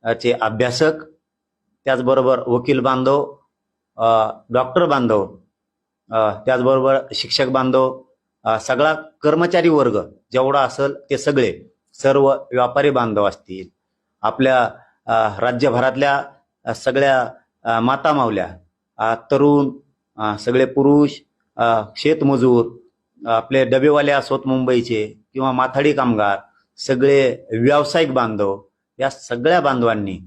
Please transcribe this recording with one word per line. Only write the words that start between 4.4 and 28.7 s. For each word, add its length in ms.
डॉक्टर 340
बांधव, 520
अ, 200
त्याचबरोबर 520
शिक्षक 320
बांधव, 560
अ, 160
सगळा 340
कर्मचारी 760
वर्ग 340
जेवढा 280
असेल 340
ते 80
सगळे, 540
सर्व 420
व्यापारी 380
बांधव 340
असतील, 440
आपल्या, 420
अ, 340
राज्यभरातल्या, 840
अ, 100
सगळ्या, 560
अ, 160
माता 320
मावल्या, 360
अ, 160
तरुण, 400
अ, 160
सगळे 260
पुरुष, 460
अ, 260
शेतमजूर, 680
अ, 40
आपले 340
डबेवाले 480
असोत 340
मुंबईचे 840
किंवा 200
माथाडी 400
कामगार, 460
सगळे 680
व्यावसायिक 520
बांधव, 480